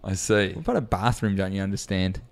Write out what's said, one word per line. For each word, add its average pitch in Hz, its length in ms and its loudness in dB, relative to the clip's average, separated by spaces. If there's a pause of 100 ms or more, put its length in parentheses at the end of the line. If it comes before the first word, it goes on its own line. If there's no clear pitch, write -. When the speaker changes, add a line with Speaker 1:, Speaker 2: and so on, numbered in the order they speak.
Speaker 1:
I 95 100 -2
see. 98 400 2
Speaker 2:
What 160 100 -8
about 240 140 0
a 156 40 0
bathroom, 110 540 0
don't 95 180 0
you 98 80 -2
understand? 95 600 -2 (100)